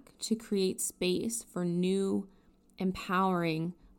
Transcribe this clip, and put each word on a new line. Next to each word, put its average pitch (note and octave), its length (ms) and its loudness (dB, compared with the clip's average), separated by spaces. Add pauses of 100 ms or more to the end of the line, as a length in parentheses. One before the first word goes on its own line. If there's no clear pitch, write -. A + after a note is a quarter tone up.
(200)
to - 160 -2
create G3 440 0
space - 600 -2
for - 220 -6
new, F#3+ 640 0 (500)
empowering, F3+ 960 0 (240)